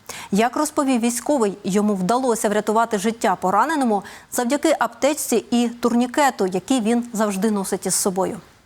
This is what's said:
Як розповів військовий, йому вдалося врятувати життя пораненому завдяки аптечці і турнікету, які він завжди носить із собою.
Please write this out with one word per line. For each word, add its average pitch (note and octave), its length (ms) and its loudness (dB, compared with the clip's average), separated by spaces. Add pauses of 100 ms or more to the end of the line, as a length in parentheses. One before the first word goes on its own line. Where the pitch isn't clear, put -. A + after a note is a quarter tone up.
(320)
Як A3+ 240 2
розповів C#4 440 0
військовий, A#3+ 520 0 (120)
йому G#3 300 2
вдалося A3+ 540 0
врятувати G#3+ 500 0
життя G#3+ 420 0
пораненому A3 600 2 (300)
завдяки C#4 460 0
аптечці B3 720 0
і A#3+ 180 2
турнікету, A#3+ 800 0
які F#3 340 -2
він A#3 320 0
завжди G#3 380 0
носить G3 360 -4
із F#3 80 -2
собою. F#3 420 -2 (300)